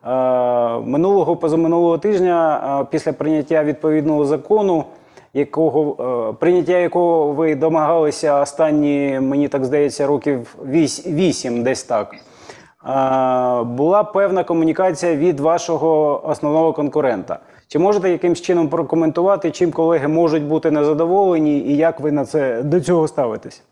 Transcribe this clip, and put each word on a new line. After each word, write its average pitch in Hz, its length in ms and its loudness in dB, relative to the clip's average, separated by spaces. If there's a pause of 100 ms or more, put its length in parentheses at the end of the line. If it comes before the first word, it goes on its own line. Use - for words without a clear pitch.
Е, 120 40 -8 (680)
минулого, 160 580 0
позаминулого 165 600 2
тижня, 165 840 0
е, 127 100 -4
після 156 220 -2
прийняття 156 500 0
відповідного 151 640 0
закону, 165 600 0 (480)
якого, 131 960 -2
е, - 80 -10
прийняття 175 380 2
якого 170 560 2
ви 156 220 0
домагалися 151 880 2
останні, 143 800 0
мені 139 260 0
так 131 180 -2
здається, 143 420 0
років 139 480 -2 (100)
вісь-, 143 420 -2
вісім, 143 560 -2
десь 127 200 -2
так, 107 300 -4
е, - 60 -20 (1400)
була 151 400 2 (100)
певна 190 300 0
комунікація 165 720 0
від 147 240 0
вашого 156 880 0
основного 156 460 0
конкурента. 127 680 -2 (280)
Чи 147 120 -2
можете 190 300 2
якимсь 170 320 0
чином 170 280 0
прокоментувати, 165 840 0
чим 170 200 0
колеги 160 360 0
можуть 160 360 2
бути 156 280 0
незадоволені 156 880 2
і 143 180 0
як 160 220 0
ви 147 120 -2
на 143 140 0
це, 131 380 -2
до 151 180 0
цього 160 260 2
ставитесь? - 640 -6